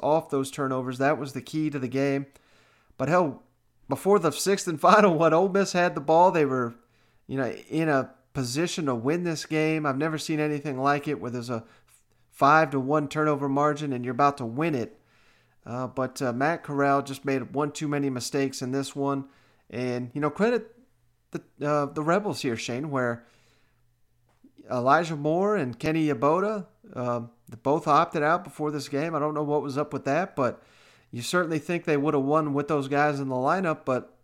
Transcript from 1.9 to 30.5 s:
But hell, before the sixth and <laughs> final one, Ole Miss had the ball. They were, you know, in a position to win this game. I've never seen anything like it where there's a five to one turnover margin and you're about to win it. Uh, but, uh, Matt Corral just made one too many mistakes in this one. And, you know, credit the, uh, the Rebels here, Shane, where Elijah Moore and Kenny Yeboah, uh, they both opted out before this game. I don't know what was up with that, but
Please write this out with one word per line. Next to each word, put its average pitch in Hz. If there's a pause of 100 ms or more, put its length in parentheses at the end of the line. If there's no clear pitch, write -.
But 135
hell, 160 (460)
before 196
the 160
sixth 190
and 160
<laughs> -
final 185
one, 160
Ole 190
Miss 190
had 175
the 160
ball. 165
They 165
were, 127 (500)
you 131
know, 123 (180)
in 160
a 98 (220)
position 143
to 127
win 147
this 165
game. 156
I've 135
never 156
seen 151
anything 147
like 143
it 143
where 117
there's 120
a 113 (640)
five 147
to 139
one 143
turnover 147
margin 143
and 123
you're 123
about 139
to 127
win 147
it. 113 (680)
Uh, 123
but, 127
uh, 127
Matt 147
Corral 139
just 135
made 131
one 147
too 151
many 143
mistakes 135
in 127
this 135
one. 139 (460)
And, 123
you 147
know, 147
credit 226 (560)
the, -
uh, 147
the 151
Rebels 175
here, 117
Shane, 131
where 120 (1400)
Elijah 147
Moore 175
and 127
Kenny 160
Yeboah, 165 (280)
uh, 120 (280)
they 113
both 147
opted 160
out 175
before 151
this 143
game. 156
I 147
don't 151
know 151
what 147
was 131
up 147
with 139
that, 160
but 120 (480)